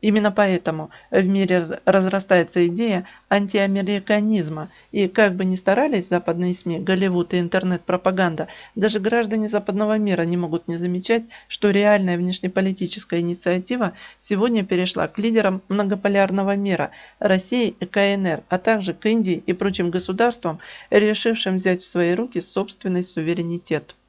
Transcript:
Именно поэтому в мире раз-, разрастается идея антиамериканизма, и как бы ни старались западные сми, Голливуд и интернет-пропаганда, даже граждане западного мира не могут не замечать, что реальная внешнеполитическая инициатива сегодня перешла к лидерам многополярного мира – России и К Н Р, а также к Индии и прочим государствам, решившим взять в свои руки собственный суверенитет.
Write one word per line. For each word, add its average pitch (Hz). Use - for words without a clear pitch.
Именно 208
поэтому 175
в 196
мире 190
раз-, 165
разрастается 190
идея 185
антиамериканизма, 196
и 196
как 196
бы 185
ни 185
старались 208
западные 175
сми, 170
Голливуд 180
и 185
интернет-пропаганда, 180
даже 208
граждане 220
западного 208
мира 196
не 170
могут 170
не 170
замечать, 185
что -
реальная 196
внешнеполитическая 185
инициатива 180
сегодня 208
перешла 180
к -
лидерам 208
многополярного 196
мира – 196
России 208
и 180
К -
Н 196
Р, 165
а 185
также 190
к -
Индии 214
и 190
прочим 190
государствам, 185
решившим 214
взять 185
в -
свои 175
руки 226
собственный 185
суверенитет. 170